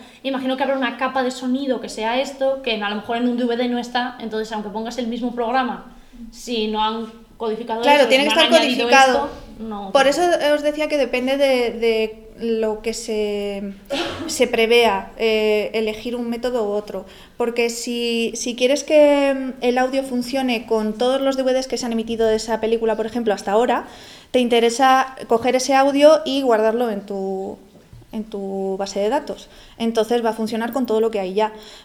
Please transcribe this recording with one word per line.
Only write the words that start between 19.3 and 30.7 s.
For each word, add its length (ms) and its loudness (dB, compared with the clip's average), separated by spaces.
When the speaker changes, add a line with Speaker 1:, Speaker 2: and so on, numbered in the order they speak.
Speaker 2:
mm, 280 -6
el 140 2
audio 240 0
funcione 640 -2
con 280 0
todos 280 0
los 160 0
D 60 0
V 100 2
Ds 140 -2
que 100 -4
se 80 -6
han 60 -4
emitido 340 -2
de 120 4
esa 220 -4
película, 360 0
por 100 -2
ejemplo, 280 -2
hasta 180 -6
ahora, 340 2
te 80 4
interesa 760 4
coger 280 2
ese 200 2
audio 500 6
y 160 -2
guardarlo 480 2
en 160 -4
tu, 520 -6
en 120 -6
tu 540 -6
base 220 -4
de 100 2
datos. 400 -4
Entonces 460 0
va 60 0
a 40 0
funcionar 380 -4